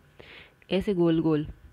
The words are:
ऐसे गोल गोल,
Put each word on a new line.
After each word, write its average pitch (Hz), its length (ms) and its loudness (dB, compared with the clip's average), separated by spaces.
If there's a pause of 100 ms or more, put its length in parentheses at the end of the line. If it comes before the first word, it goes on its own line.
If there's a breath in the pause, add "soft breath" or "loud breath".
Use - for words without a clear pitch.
(720 loud breath)
ऐसे 190 240 -2
गोल 170 260 2
गोल, 156 260 0 (260)